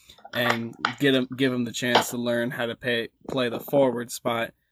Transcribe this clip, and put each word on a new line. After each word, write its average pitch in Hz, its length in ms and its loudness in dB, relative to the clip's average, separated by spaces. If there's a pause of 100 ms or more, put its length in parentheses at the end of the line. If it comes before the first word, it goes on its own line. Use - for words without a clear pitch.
(320)
and 117 440 -2 (240)
get 139 140 6
him, 127 120 2 (100)
give 131 160 2
him 123 120 0
the 113 80 -8
chance 120 380 0
to 123 80 -6
learn 120 340 -2
how 120 140 -4
to 117 100 -6
pay, 117 320 0 (200)
play 127 200 0
the 117 100 -4
forward 120 540 2
spot 117 400 -4 (200)